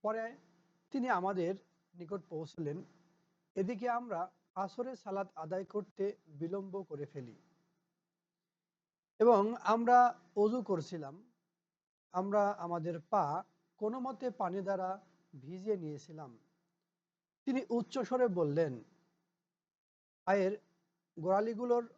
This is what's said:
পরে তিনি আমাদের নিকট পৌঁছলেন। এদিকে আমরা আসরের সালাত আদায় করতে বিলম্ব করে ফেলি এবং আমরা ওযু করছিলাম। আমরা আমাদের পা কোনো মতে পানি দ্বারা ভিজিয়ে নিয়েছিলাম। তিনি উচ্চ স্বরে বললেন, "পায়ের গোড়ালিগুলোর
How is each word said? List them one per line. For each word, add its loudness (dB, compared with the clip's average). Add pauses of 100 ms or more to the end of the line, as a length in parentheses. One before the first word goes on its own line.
পরে 0 (680)
তিনি 0
আমাদের 2 (440)
নিকট -10
পৌঁছলেন। -6 (760)
এদিকে -2
আমরা -4 (360)
আসরের -6
সালাত -6
আদায় -6
করতে -6 (240)
বিলম্ব -8 (100)
করে -10
ফেলি -14 (1800)
এবং 8 (220)
আমরা 6 (380)
ওযু 2
করছিলাম। -4 (1000)
আমরা 2
আমাদের -4 (140)
পা 4 (520)
কোনো -2
মতে -4
পানি -2
দ্বারা -2 (440)
ভিজিয়ে -6
নিয়েছিলাম। -10 (1120)
তিনি 0
উচ্চ -2
স্বরে 2
বললেন, 2 (1500)
"পায়ের 4 (640)
গোড়ালিগুলোর 0 (140)